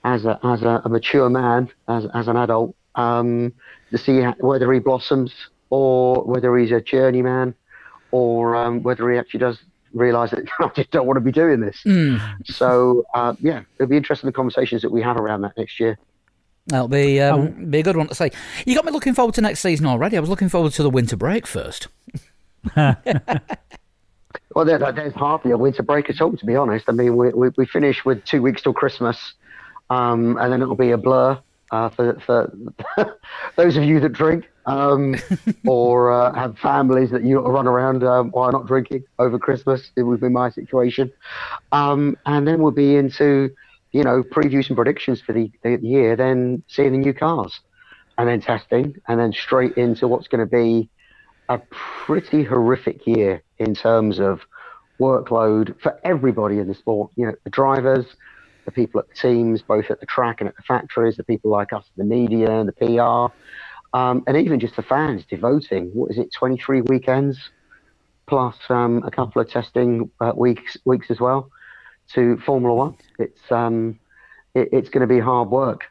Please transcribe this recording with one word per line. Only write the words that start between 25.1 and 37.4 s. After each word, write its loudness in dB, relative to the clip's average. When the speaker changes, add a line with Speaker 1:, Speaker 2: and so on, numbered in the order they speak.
Speaker 1:
hardly -2
a 2
winter 0
break 0
at -6
all, 2
to -10
be 2
honest. 0
I 0
mean, 2
we, 4
we, 2
we 2
finish 0
with 0
two 0
weeks 0
till 0
Christmas, -4
um, 0
and 0
then 0
it'll -2
be 2
a 2
blur, 2
uh, -2
for, -2
for 0
<laughs> -2
those 4
of 2
you 4
that 0
drink, 0
um, 0
<laughs> -4
or, 4
uh, 2
have -6
families 2
that -2
you 4